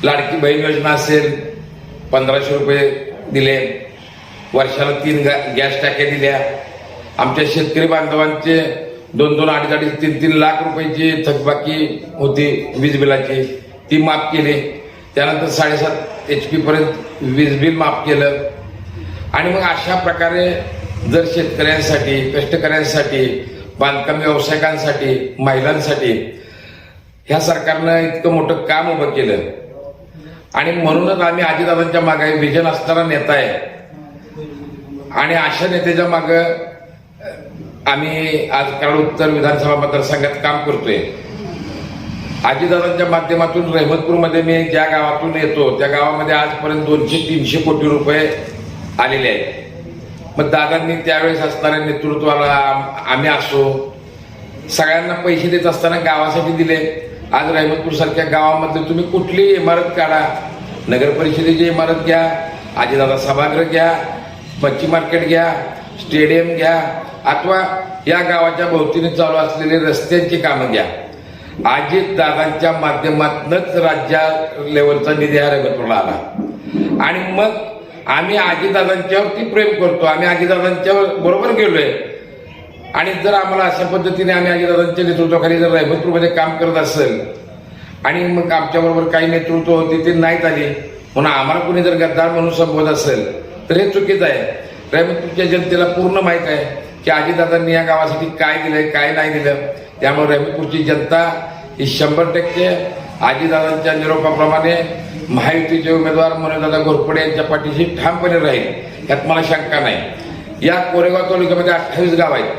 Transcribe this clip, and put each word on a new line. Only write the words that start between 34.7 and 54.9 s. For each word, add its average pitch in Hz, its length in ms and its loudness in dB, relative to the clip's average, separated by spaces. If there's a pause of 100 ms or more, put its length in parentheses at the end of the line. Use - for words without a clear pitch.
आणि 147 220 0
अशा 160 320 0
नेत्याच्या 175 420 2
मागं 165 340 2 (1400)
आम्ही 156 640 -2
आज 139 300 0
कराड 151 180 2
उत्तर 156 300 2
विधानसभा 147 480 2
मतदारसंघात 143 640 0
काम 147 220 0
करतोय. 131 340 0 (1500)
अजितदादांच्या 175 600 2
माध्यमातून 165 680 0
रहमतपूरमध्ये 165 680 2
मी 165 220 2
ज्या 160 240 2
गावातून 156 480 0
येतो 147 420 2
त्या 139 100 2
गावामध्ये 151 460 2
आजपर्यंत 151 520 0
दोनशे 151 300 2 (120)
तीनशे 147 320 0
कोटी 151 280 2
रुपये 147 400 2 (720)
आलेले 131 300 0
आहेत. - 280 -4 (840)
मग 147 120 0
दादांनी 160 460 2
त्यावेळेस 160 460 0
असणाऱ्या 151 360 0
नेतृत्वाला 147 680 0
आम-, 139 600 0
आम्ही 135 240 0
असो, 139 320 0 (1080)
सगळ्यांना 165 440 2